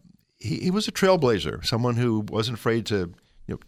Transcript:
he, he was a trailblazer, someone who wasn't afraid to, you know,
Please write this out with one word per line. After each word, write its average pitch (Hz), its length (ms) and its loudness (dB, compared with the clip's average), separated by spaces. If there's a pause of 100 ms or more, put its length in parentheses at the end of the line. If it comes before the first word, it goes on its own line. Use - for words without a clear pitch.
(380)
he, - 200 -4
he 180 140 -2
was 208 160 0
a 214 40 -6
trailblazer, 139 720 2
someone 120 300 0
who 113 340 2
wasn't 113 280 -2
afraid 113 300 0
to, 92 260 -2 (340)
you - 80 -6
know, - 120 -10